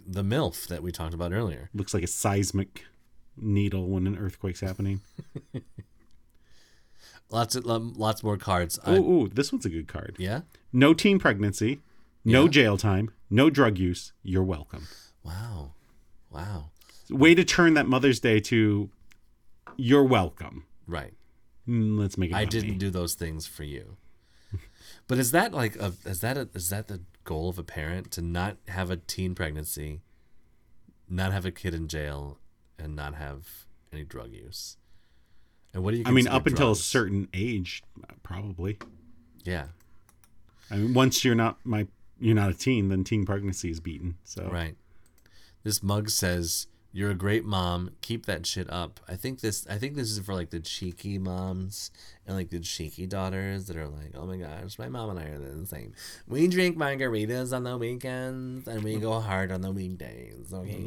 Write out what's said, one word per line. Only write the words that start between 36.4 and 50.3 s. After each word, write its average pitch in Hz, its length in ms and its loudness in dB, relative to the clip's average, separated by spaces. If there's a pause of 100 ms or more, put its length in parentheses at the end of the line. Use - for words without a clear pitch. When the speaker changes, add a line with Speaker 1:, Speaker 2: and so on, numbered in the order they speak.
Speaker 2:
until 131 180 4
a 110 80 6
Speaker 1:
drugs? - 100 -2
Speaker 2:
certain 98 480 0
age, 98 520 -4 (180)
uh, - 120 -20 (100)
probably. 95 540 -6 (640)
Speaker 1:
Yeah. 87 220 -4 (1080)
Speaker 2:
I 101 60 -2
mean, 113 160 2
once 131 300 4
you're 123 120 6
not 113 280 2
my, 107 220 0 (320)
you're 113 160 4
not 101 160 4
a 85 40 2
teen, 113 340 2
then 95 160 2
teen 101 200 0
pregnancy 98 460 -4
is 80 80 -6
beaten. 82 460 -8
So. 90 260 -10
Speaker 1:
Right. 85 240 -4 (880)
This 104 220 -2
mug 104 260 0
says, 87 560 0 (260)
"You're 101 180 -2
a 98 60 0
great 101 280 0
mom. 90 460 0 (100)
Keep - 260 -8
that 85 200 -4
shit - 240 -6
up." 87 380 -8
I 92 80 -8
think 131 240 -8
this, - 280 -4
I 104 100 -6
think 143 180 -6
this 117 140 -4
is 104 100 -4
for, 98 140 -6